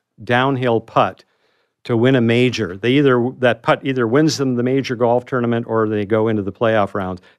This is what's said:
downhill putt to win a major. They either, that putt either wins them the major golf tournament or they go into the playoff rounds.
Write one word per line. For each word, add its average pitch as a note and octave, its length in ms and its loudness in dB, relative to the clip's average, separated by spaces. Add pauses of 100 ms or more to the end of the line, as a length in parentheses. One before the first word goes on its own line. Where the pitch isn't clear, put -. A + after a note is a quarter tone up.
(220)
downhill B2 580 0
putt A2 440 -2 (600)
to A#2+ 120 0
win B2+ 200 4
a B2+ 40 2
major. A#2 560 0
They A2+ 180 -2
either, C3 440 2
that A#2+ 240 0
putt D3+ 220 0
either C3 220 -2
wins C#3 300 2
them C3 200 -2
the A#2+ 80 -2
major C3 320 -2
golf A#2+ 280 0
tournament A#2 440 -2
or A2+ 200 0
they G#2+ 160 -2
go A2 240 0
into G#2+ 140 -2
the G2 100 -6
playoff A2 400 0
rounds. F#2 300 -8 (160)